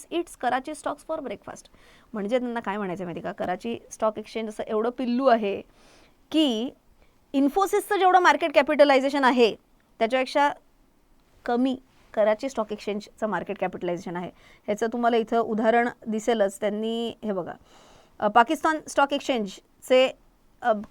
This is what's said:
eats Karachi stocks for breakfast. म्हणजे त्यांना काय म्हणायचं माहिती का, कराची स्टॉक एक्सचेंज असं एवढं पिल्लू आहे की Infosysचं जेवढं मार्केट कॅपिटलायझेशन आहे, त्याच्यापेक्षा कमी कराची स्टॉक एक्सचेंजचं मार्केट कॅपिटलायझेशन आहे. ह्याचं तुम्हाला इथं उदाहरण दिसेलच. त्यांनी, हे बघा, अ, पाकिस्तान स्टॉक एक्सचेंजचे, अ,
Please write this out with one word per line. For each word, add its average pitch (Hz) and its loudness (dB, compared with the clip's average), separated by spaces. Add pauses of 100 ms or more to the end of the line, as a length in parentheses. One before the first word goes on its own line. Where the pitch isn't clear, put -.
(120)
eats 339 -6
Karachi 262 -2
stocks 294 -8
for 320 -4
breakfast. - -12 (440)
म्हणजे 214 -2
त्यांना 240 -4
काय 202 -4
म्हणायचं 190 -6
माहिती 170 -8
का, 175 -6
कराची 180 -6 (120)
स्टॉक 220 -4
एक्सचेंज 220 -8
असं 214 -10
एवढं 220 -2
पिल्लू 247 -2
आहे 208 2 (680)
की 262 2 (640)
Infosysचं 311 2
जेवढं 370 6
मार्केट 339 2
कॅपिटलायझेशन 277 4
आहे, 247 4 (440)
त्याच्यापेक्षा 262 0 (960)
कमी 247 0 (380)
कराची 214 2
स्टॉक 214 -4
एक्सचेंजचं 208 -6
मार्केट 190 -4
कॅपिटलायझेशन 180 -6
आहे. 180 -8 (360)
ह्याचं 208 -2
तुम्हाला 233 0
इथं 226 0
उदाहरण 226 2 (180)
दिसेलच. 214 -2
त्यांनी, 220 -4 (100)
हे 214 -4
बघा, 180 -6 (640)
अ, 208 0
पाकिस्तान 302 2 (100)
स्टॉक 277 0
एक्सचेंजचे, 254 0 (460)
अ, 240 2 (180)